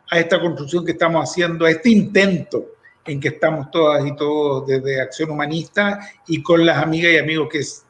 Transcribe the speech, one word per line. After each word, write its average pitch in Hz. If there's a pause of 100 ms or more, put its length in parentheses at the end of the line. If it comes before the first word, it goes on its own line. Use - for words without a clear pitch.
(120)
a 170
esta 170
construcción 160
que 170
estamos 165
haciendo, 165
a 165
este 165
intento 190 (400)
en 143
que 147
estamos 156
todas 151
y 143
todos 147
desde 135
Acción 156
Humanista 165 (280)
y 143
con 165
las 160
amigas 165
y 160
amigos 151
que 156
s-, -